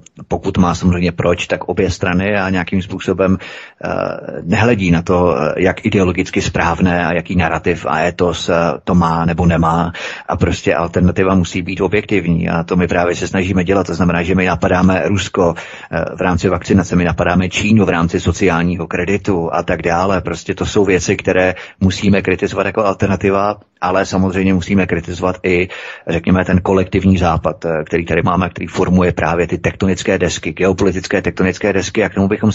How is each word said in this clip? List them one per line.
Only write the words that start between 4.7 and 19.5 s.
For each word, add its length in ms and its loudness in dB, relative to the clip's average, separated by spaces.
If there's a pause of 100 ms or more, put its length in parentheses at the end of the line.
na 120 2
to, 340 2
eh, 200 0
jak 300 0
ideologicky 560 0
správné 640 0
a 60 0
jaký 240 -2
narrativ 520 -2
a 120 0
etos, 480 -2
eh, 60 2 (300)
to 100 0
má 300 2
nebo 220 0
nemá. 460 2 (360)
A 80 -2
prostě 380 0
alternativa 600 2
musí 280 0
být 180 -6
objektivní 680 0
a 140 -2
to 140 -2
my 120 2
právě 260 0
se 140 -6
snažíme 360 0
dělat. 220 2
To 80 -4
znamená, 280 2
že 120 0
my 120 2
napadáme 600 2
Rusko, 460 0 (380)
eh, 120 -2 (120)
v 40 -6
rámci 280 2
vakcinace, 480 0
my 80 2
napadáme 440 0
Čínu 360 2
v 40 -2
rámci 320 0
sociálního 680 0
kreditu 680 -2